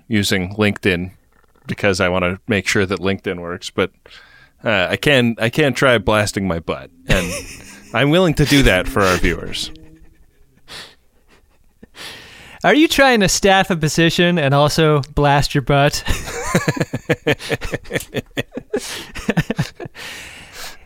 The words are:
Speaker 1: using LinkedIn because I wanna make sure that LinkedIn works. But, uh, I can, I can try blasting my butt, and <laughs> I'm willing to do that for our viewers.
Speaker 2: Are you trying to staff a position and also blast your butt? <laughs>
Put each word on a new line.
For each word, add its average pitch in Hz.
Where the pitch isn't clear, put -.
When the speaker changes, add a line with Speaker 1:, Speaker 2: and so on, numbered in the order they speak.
Speaker 1:
using 101
LinkedIn 98
because 98
I 90
wanna 90
make 98
sure 101
that 92
LinkedIn 95
works. 87
But, 92
uh, 98
I 95
can, 123
I 113
can 143
try 127
blasting 104
my 85
butt, 69
and 92
<laughs> -
I'm 131
willing 170
to 147
do 139
that 92
for 107
our 92
viewers. -
Speaker 2:
Are -
you 311
trying 262
to 190
staff 190
a 185
position 165
and 139
also 151
blast 143
your 143
butt? 143
<laughs> -